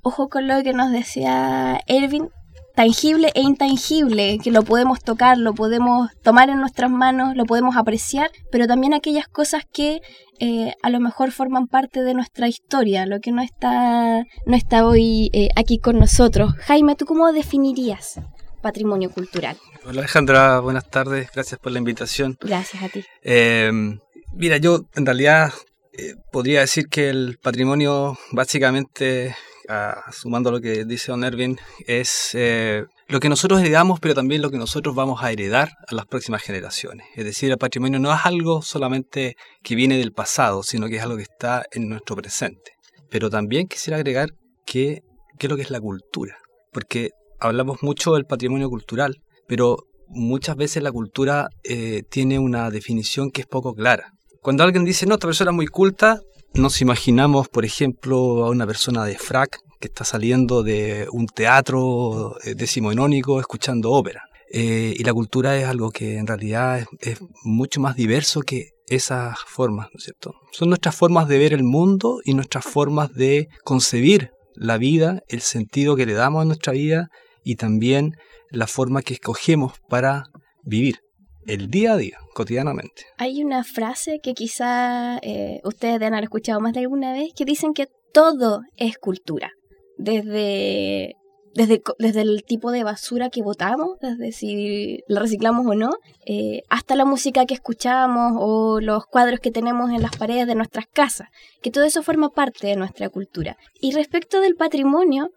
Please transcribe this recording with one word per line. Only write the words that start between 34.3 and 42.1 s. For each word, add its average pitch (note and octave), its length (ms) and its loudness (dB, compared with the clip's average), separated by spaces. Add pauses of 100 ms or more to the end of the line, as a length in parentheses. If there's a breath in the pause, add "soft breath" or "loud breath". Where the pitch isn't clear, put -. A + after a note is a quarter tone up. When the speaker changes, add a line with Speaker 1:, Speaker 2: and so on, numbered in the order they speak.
Speaker 2:
lo D3 100 -2
que C3+ 60 -8
nosotros C3+ 380 -4
vamos C3 280 -2
a B2 80 -2
heredar G#2+ 400 0 (160)
a - 80 -10
las A2 120 -8
próximas A2+ 360 -6
generaciones. G2 720 -12
Es A2 120 -10
decir, C3 240 -2
el B2+ 80 0
patrimonio C3 400 -2
no C#3 160 2
es D#3+ 100 0
algo E3 380 0
solamente C3 720 -6 (260 soft breath)
que A#2+ 120 -6
viene C3 240 2
del A#2 140 -4
pasado, G#2 500 -2
sino A2 260 -6
que A2+ 80 -8
es A2 60 -8
algo A#2+ 140 -8
que G2+ 80 -12
está A#2+ 480 -6
en A2+ 180 -8
nuestro G#2 260 -10